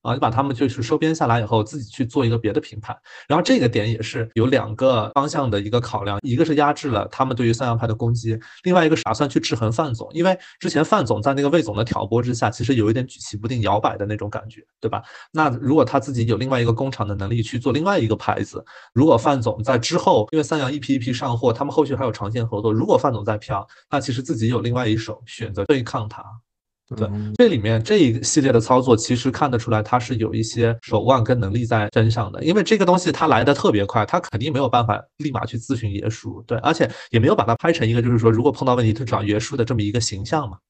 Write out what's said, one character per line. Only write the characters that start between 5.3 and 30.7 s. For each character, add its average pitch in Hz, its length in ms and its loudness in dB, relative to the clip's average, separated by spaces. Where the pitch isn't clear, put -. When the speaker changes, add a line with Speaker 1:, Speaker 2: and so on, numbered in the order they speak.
Speaker 1:
的 101 100 0
一 101 80 -6
个 120 140 0
考 104 220 -6
量， 101 180 -4
一 123 140 -2
个 160 100 4
是 156 80 0
压 147 180 4
制 147 180 -6
了 101 180 -2
他 - 180 -2
们 127 100 -4
对 120 120 0
于 117 40 4
三 123 160 -2
阳 117 80 0
牌 117 120 -2
的 110 80 -2
攻 117 180 0
击， 113 240 -2
另 185 140 0
外 165 100 6
一 160 40 4
个 156 60 4
是 156 60 -4
打 - 140 -2
算 143 120 0
去 151 120 0
制 - 160 -2
衡 110 160 0
范 151 200 -2
总， - 220 -8
因 165 100 -2
为 185 140 2
之 170 100 -4
前 151 160 2
范 - 180 2
总 107 160 0
在 135 140 0
那 139 80 0
个 143 80 2
魏 165 100 4
总 110 160 -4
的 107 80 0
挑 - 220 -4
拨 113 160 0
之 123 140 -2
下， 120 160 0
其 - 120 -8
实 127 120 2
有 107 120 2
一 113 60 2
点 127 140 -2
举 - 120 -20
棋 - 160 -14
不 104 120 -8
定、 117 160 -2
摇 101 160 0
摆 127 180 0
的 101 80 -4
那 104 100 -4
种 104 140 -6
感 110 180 -10
觉， - 140 -20
对 117 80 -6
吧？ 107 140 -4
那 156 180 0
如 135 140 0
果 151 100 6
他 139 160 0
自 131 140 -6
己 120 140 -2
有 107 100 0
另 123 140 -6
外 120 100 2
一 117 40 2
个 117 60 2
工 135 200 -2
厂 104 160 -4
的 101 80 -4
能 98 120 -6
力 117 140 -2
去 - 160 -6
做 120 160 0
另 151 100 -2
外 196 140 2
一 117 100 2
个 104 80 2
牌 - 280 -4
子， - 200 -10
如 135 140 6
果 123 100 6
范 139 240 2
总 110 220 -4
在 131 120 2
之 123 220 -2
后， 143 340 4
因 160 60 0
为 147 60 2
三 156 160 -2
阳 139 120 -4
一 302 60 -6
批 139 160 -2
一 131 60 0
批 120 120 -4
上 120 240 -4
货， 120 160 2
他 139 140 -2
们 143 80 -8
后 156 100 4
续 131 120 -2
还 127 100 -4
有 113 60 -2
长 104 200 -8
线 117 140 -2
合 107 160 -4
作， 110 100 2
如 113 140 0
果 165 100 4
范 135 160 2
总 104 140 -6
在 107 140 -2
飘， - 280 -8
那 143 100 -2
其 135 140 -4
实 131 80 -4
自 143 140 -6
己 110 140 0
有 120 120 0
另 120 100 -2
外 123 160 -2
一 107 80 2
手 110 300 -8
选 104 260 -12
择 98 140 -4
对 139 160 2
抗 117 260 -6
他。 - 160 -14
对， 107 160 -2
Speaker 2:
嗯。 107 240 -6
Speaker 1:
这 240 120 6
里 165 100 2
面 113 260 0
这 214 140 2
一 117 240 4
系 - 200 0
列 131 100 2
的 117 80 6
操 127 200 4
作， 127 160 6
其 120 200 0
实 123 160 -2
看 143 180 0
得 123 80 -2
出 113 140 -4
来 107 100 2
他 123 160 0
是 120 200 -2
有 110 180 -2
一 113 80 0
些 117 400 0